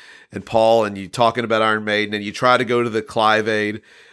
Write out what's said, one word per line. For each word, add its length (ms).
and 120
Paul, 400
and 140
you 100
talking 360
about 180
Iron 220
Maiden, 300
and 100
you 80
try 240
to 80
go 180
to 80
the 120
Clive 440
Aid. 360